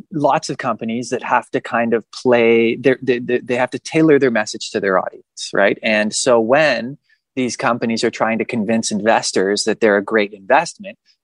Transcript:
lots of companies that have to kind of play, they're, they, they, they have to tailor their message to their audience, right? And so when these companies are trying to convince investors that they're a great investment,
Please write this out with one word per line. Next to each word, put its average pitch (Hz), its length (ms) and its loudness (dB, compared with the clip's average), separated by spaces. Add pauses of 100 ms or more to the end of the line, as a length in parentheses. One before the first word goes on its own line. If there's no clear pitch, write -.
(120)
lots 147 380 0
of 143 80 -8
companies 117 520 -6
that 123 140 -4
have 120 280 -2
to 131 100 -2
kind 117 320 -2
of 113 180 -2
play, 117 640 4
they're, 131 260 2
they, 123 180 0
they, 123 200 -2
they - 160 -6
have 123 160 -2
to - 80 -8
tailor 156 400 4
their 131 120 2
message 110 400 -6
to 110 80 -4
their 95 200 2
audience, - 540 -10
right? 101 280 2
And 107 320 0
so 120 260 2
when 127 580 0 (380)
these 127 200 -2
companies 120 480 -2
are 113 80 0
trying 113 280 -2
to 110 60 -4
convince 113 460 -2
investors 104 720 0
that 104 160 -2
they're 104 180 4
a 101 60 0
great 104 300 -2
investment, 104 640 -2 (260)